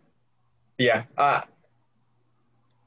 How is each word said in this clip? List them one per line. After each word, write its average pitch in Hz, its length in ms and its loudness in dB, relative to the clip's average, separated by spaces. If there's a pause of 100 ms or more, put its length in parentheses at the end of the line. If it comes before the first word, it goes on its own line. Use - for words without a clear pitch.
(800)
yeah. 117 240 2 (160)
Uh, 143 220 0 (1500)